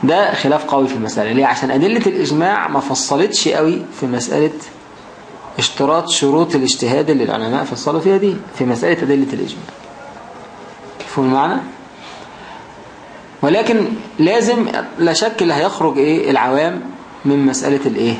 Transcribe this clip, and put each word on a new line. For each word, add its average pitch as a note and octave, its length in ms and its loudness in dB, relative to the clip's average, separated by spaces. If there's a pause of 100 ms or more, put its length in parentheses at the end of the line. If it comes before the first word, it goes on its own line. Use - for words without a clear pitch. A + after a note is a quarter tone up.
ده F3 300 4
خلاف C#3+ 300 0
قوي C3+ 240 2
في C3 60 -4
المسألة. G#2+ 380 -2
ليه؟ C3 140 4
عشان B2+ 240 0
أدلة G3 360 2
الإجماع E3+ 640 0
ما C#3+ 120 0
فصلتش D3 680 0
قوي D#3+ 340 2 (180)
في C#3 60 -2
مسألة D3 440 0 (1080)
اشتراط D#3+ 500 0
شروط D#3+ 460 2
الاجتهاد C3 560 0
اللي C3 140 2
العلماء A2+ 400 -2
فصلوا - 360 -2
فيها F#3+ 160 4
دي، F#3+ 200 2 (180)
في C3+ 100 -2
مسألة D3+ 380 2
أدلة C3+ 300 2
الإجماع. B2+ 320 -6 (1400)
مفهوم - 260 -2
المعنى؟ C#3 340 2 (1800)
ولكن G#3+ 460 2 (300)
لازم G#3+ 480 4 (320)
لا E3 140 4
شك G#3+ 300 0
اللي E3+ 120 2
هيخرج D#3 440 0
إيه؟ D3 320 2
العوام C#3 500 2 (440)
من C#3+ 220 4
مسألة C3+ 400 2
الإيه؟ A2+ 340 0